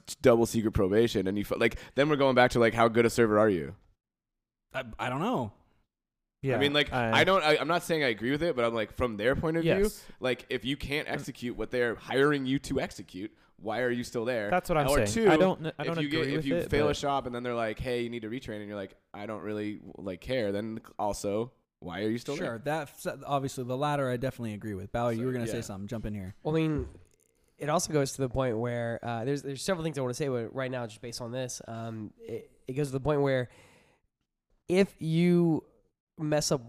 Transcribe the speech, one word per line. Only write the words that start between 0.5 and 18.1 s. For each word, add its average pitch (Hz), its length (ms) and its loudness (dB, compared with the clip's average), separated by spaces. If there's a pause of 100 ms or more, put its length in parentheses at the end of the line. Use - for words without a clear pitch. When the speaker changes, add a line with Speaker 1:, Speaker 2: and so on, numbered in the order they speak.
Speaker 1:
probation 104 540 4
and 101 120 -2
you 104 100 -2
f-, - 100 -4
like, 117 180 2 (180)
then 143 160 4
we're 151 60 4
going 135 180 6
back 123 180 8
to, 123 60 2
like, 113 160 6
how 117 140 6
good 117 180 6
a 113 40 6
server 107 280 6
are 110 120 8
you? 85 240 -2 (1000)
Speaker 2:
I, 131 100 -4 (140)
I 117 120 -2
don't 135 100 -2
know. 160 320 -2 (920)
Speaker 3:
Yeah, 131 140 0
Speaker 1:
I - 20 2
mean, 143 140 4
like, 147 200 2
Speaker 3:
I 123 280 4
Speaker 1:
I 165 40 8
don't, 185 200 4
I, 151 140 4
I'm 139 100 -2
not 170 140 2
saying 160 200 0
I 135 60 2
agree 113 220 -2
with 147 120 0
it, 165 140 0
but 120 80 2
I'm 117 100 0
like, 107 180 -2
from 117 260 -2
their 127 180 2
point 160 220 -2
of 165 40 0
view, 160 200 4
Speaker 3:
Yes. - 200 -2 (180)
Speaker 1:
like, 123 280 -2
if 123 160 -4
you 139 120 -2
can't 147 320 -6
execute 135 480 -6
what 110 140 -6
they're 120 260 0
hiring 135 500 2
you 135 140 2
to 131 200 -2
execute, 107 500 -10 (280)
why 107 240 -4
are 123 80 0
you 120 140 -2
still 117 200 -4
there? 113 240 -2
Speaker 3:
That's 180 220 0
what 160 80 2
I'm 139 100 2
Speaker 1:
Or 139 180 4
Speaker 3:
saying. 214 200 2
Speaker 1:
two, 185 40 8
Speaker 3:
I 156 60 8
don't, 170 300 2 (120)
I 151 60 -6
don't 165 140 -4
Speaker 1:
if 156 60 -2
you 143 40 -4
Speaker 3:
agree 160 140 0
Speaker 1:
get, 135 80 -2
if 147 60 -2
Speaker 3:
with 151 100 -4
Speaker 1:
you 170 100 0
Speaker 3:
it, 170 140 -2
Speaker 1:
fail 147 160 2
a 147 40 2
Speaker 3:
but 147 60 -2
Speaker 1:
shop 139 300 -2
and 120 80 -8
then 123 80 -6
they're 123 120 -4
like, 110 240 -2
"Hey, 123 220 -2
you 120 80 -4
need 117 140 -8